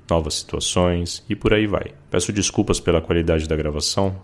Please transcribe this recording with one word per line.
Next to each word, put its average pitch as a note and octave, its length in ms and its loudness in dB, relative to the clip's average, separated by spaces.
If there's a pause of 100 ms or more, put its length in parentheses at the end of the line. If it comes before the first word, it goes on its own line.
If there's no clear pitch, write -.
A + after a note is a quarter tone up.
novas D#2+ 260 0
situações F2 920 -2
e G#2 60 -2
por G#2+ 180 2
aí G#2+ 120 4
vai. G2 280 -4 (160)
Peço - 220 0
desculpas G2+ 480 0
pela E2+ 220 2
qualidade E2 460 0
da D#2 80 -2
gravação, D#2 680 -2